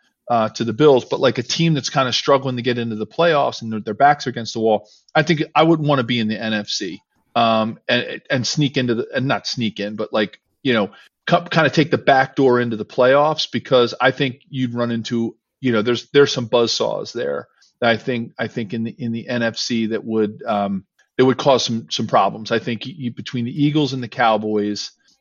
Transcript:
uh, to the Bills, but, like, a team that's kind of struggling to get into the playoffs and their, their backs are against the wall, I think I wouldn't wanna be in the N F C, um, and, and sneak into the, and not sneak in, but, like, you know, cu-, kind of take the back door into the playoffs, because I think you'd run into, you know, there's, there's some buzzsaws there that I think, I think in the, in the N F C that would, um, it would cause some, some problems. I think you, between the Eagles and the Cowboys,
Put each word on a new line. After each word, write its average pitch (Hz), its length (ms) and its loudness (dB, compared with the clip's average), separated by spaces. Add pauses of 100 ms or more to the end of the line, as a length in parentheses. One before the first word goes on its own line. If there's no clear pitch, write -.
(280)
uh, 113 220 0
to - 140 -6
the 113 100 -2
Bills, 131 320 6
but, - 140 -6
like, 127 180 2
a 123 60 -2
team 165 320 0
that's - 160 -4
kind 135 160 0
of 117 80 -4
struggling 131 400 0
to 120 80 -6
get 123 160 -2
into 117 160 -4
the 107 100 -6
playoffs 143 560 0
and 113 100 -8
their, 110 80 -4
their 107 140 -6
backs 143 320 2
are 127 60 -6
against 117 220 -8
the 113 80 -4
wall, 110 280 2 (240)
I 156 80 2
think 156 220 0 (100)
I 151 80 4
wouldn't 160 260 4
wanna 135 160 2
be 120 160 -2
in 110 80 0
the 107 140 -4
N 110 120 -2
F 104 160 -4
C, 95 320 -8 (340)
um, 113 420 2 (100)
and, - 440 -2
and 127 160 -2
sneak 143 300 -2
into 123 180 0
the, 110 180 -4
and 131 140 -2
not 107 180 -2
sneak 107 340 -4
in, 107 160 -6
but, 107 160 -8
like, 107 280 -2 (240)
you 131 100 2
know, 104 160 0 (380)
cu-, 175 140 4 (100)
kind 160 160 4
of 123 60 -2
take - 180 2
the 120 80 0
back 135 360 2
door 123 240 4
into 117 180 -2
the 107 80 -8
playoffs, 143 640 2
because 120 500 2
I 131 80 4
think 131 400 -4
you'd 127 240 -4
run 120 160 -4
into, 117 480 -4 (240)
you 131 100 0
know, 107 120 2
there's, 120 260 -2
there's 143 240 6
some 117 160 -6
buzzsaws 110 640 0
there 117 340 -6 (320)
that 120 120 2
I 113 60 2
think, 120 420 -6
I 117 80 -4
think 113 260 -8
in 113 120 -4
the, 113 120 -8
in 117 140 -6
the 113 160 -6
N 120 160 -2
F 113 140 -2
C 113 300 -2
that 110 160 -4
would, 110 440 -2
um, 101 380 -2 (340)
it 127 40 6
would 131 140 4
cause 131 260 4
some, 113 280 -6
some 110 160 -4
problems. 110 440 0
I 117 60 0
think 117 300 -6
you, 127 240 -8
between 120 340 -8
the 143 180 -2
Eagles 147 300 0
and 131 80 -6
the 117 60 -8
Cowboys, 107 840 0 (300)